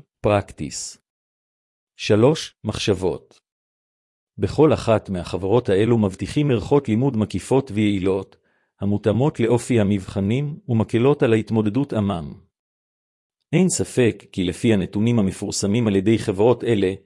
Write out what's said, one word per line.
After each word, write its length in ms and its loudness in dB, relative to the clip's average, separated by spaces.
פרקטיס. 760 -2
שלוש, 680 0
מחשבות. 760 -4
בכל 360 2
אחת 360 0
מהחברות 600 -2
האלו 280 2
מבטיחים 540 -2
ערכות 380 0
לימוד 280 0
מקיפות 560 -2
ויעילות, 640 -2
המותאמות 600 0
לאופי 400 0
המבחנים 880 -2
ומקלות 560 2
על 100 4
ההתמודדות 600 0
עמם. 400 -4
אין 160 4
ספק 600 0
כי 120 -4
לפי 300 0
הנתונים 460 0
המפורסמים 680 -2
על 80 2
ידי 240 2
חברות 440 0
אלה, 300 0